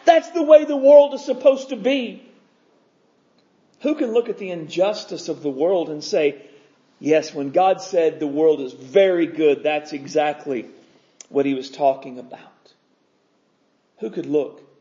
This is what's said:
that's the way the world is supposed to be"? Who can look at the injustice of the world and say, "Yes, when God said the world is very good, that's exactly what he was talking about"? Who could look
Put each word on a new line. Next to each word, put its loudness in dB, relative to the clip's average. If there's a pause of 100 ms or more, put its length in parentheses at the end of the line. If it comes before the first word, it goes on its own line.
that's 4
the -4
way 6
the -4
world 6
is -10
supposed 0
to -8
be"? -4 (1600)
Who -2
can -4
look 0
at -8
the -10
injustice -6
of -8
the -2
world -2
and -10
say, -2 (580)
"Yes, 0
when -8
God 2
said -2
the -4
world 2
is -10
very 2
good, 0
that's -4
exactly -4 (640)
what -2
he -2
was -10
talking -4
about"? -20 (1300)
Who -10
could -10
look -4 (180)